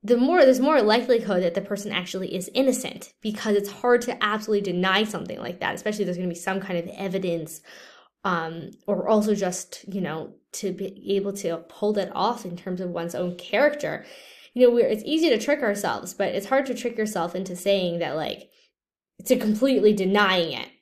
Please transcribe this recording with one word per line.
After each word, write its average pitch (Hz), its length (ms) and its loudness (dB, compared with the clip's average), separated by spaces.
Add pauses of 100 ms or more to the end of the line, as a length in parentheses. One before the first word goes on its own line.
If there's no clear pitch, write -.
the 240 120 6
more, 302 260 6
there's 262 160 8
more 285 220 6
likelihood 214 640 2
that 170 100 0
the 196 80 -2
person 202 320 -8
actually 185 420 -6
is 180 180 -6
innocent, - 680 -2
because 214 340 -2
it's 202 140 0
hard 247 320 2
to 240 200 -4
absolutely 208 520 0
deny 190 320 2
something - 340 -8
like - 220 -8
that, - 120 -2
especially 214 280 -4
if 185 60 0
there's 175 100 -4
gonna 185 100 -4
be 170 80 -4
some 190 240 -6
kind 190 180 -4
of 170 200 -6
evidence, 180 640 -4 (640)
um, 165 460 -4 (140)
or 190 220 -2
also 214 260 4
just, 185 540 -4
you 190 140 -6
know, 156 320 -6 (180)
to 190 220 -6
be 196 420 -6
able 196 160 -2
to 175 240 -4 (140)
pull 208 240 -2
that 190 200 -2
off 226 300 -2
in 175 140 -10
terms 185 240 -8
of 180 80 -6
one's 170 260 -6
own 180 220 -4
character. 240 680 -2 (500)
You 247 140 8
know, 240 60 6
we're, 233 140 6
it's 214 180 -2
easy 320 240 2
to 226 80 4
trick 285 240 0
ourselves, 202 520 -4
but - 220 -2
it's 208 120 -4
hard 269 180 2
to 262 80 -4
trick 233 240 -6
yourself 202 360 -2
into 185 220 -6
saying 180 440 0
that, 147 180 -4
like, - 320 -6 (720)
to - 140 4
completely 214 560 4
denying 190 580 2
it. 117 160 -8 (140)